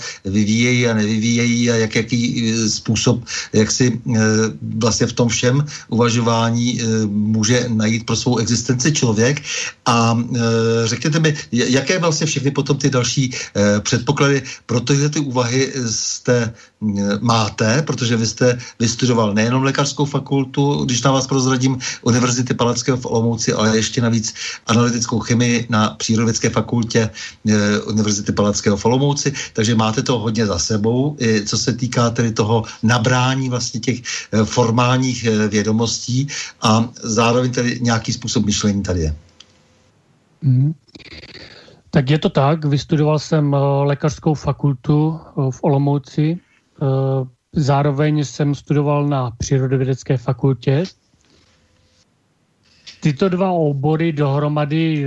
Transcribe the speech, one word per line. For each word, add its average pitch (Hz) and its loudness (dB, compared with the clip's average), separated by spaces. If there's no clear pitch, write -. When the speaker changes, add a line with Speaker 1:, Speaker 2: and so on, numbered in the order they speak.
Speaker 1:
vyvíjejí 113 2
a 113 0
nevyvíjejí 117 0
a 117 2
jak, 110 0
jaký, 120 -2
eh, 113 0
způsob, 113 0
jak 107 2
si, 113 0
eh, 110 2
vlastně 110 0
v - -4
tom 120 2
všem 127 0
uvažování, 117 2
eh, 117 -4
může 107 0
najít 110 0
pro 113 0
svou 120 0
existenci 123 0
člověk. 123 2
A, 117 2
eh, 117 0
řekněte 147 0
mi, 156 2
j-, 120 0
jaké 135 2
vlastně 165 0
všechny 139 -2
potom 143 0
ty 139 0
další, 127 0
eh, 104 4
předpoklady 139 0
pro 120 0
tyhle 143 2
ty 151 -2
úvahy 127 0
jste, 117 -2
eh, 101 0
máte, 113 0
protože 120 -2
vy 113 0
jste 123 0
vystudoval 113 0
nejenom 120 2
lékařskou 139 -2
fakultu, 143 -2
když 123 -2
na 139 4
vás 135 0
prozradím, 131 2
Univerzity 123 2
Palackého 120 0
v 123 -6
Olomouci, 117 0
ale 110 2
ještě 110 -2
navíc 113 0
analytickou 117 0
chemii 120 0
na 107 0
Přírodovědské 113 0
fakultě, 113 0
eh, 104 2
Univerzity 104 -2
Palackého 101 0
v 101 -4
Olomouci, 139 0
takže 113 0
máte 110 0
to 123 0
hodně 110 -2
za 92 0
sebou, 120 0
i 110 2
co 107 -4
se - 0
týká 120 0
tedy 117 0
toho 113 0
nabrání 123 2
vlastně 120 -4
těch, 117 -2
eh, 107 2
formálních, 123 0
eh, 107 2
vědomostí 110 -2
a 117 2
zároveň 117 2
tedy 120 -2
nějaký 117 0
způsob 107 -2
myšlení 101 0
tady 90 -2
je. 78 0
Speaker 2:
Mhm. 135 2
Tak 135 2
je 151 4
to 185 0
tak, 151 2
vystudoval 147 2
jsem, 147 0
eh, 139 2
lékařskou 143 0
fakultu, 147 0
eh, 135 -4
v 127 -8
Olomouci, 143 0
eh, 143 0
zároveň 147 2
jsem 143 -2
studoval 147 0
na 131 -2
Přírodovědecké 131 0
fakultě. 135 0
Tyto 156 2
dva 185 0
obory 156 0
dohromady 147 0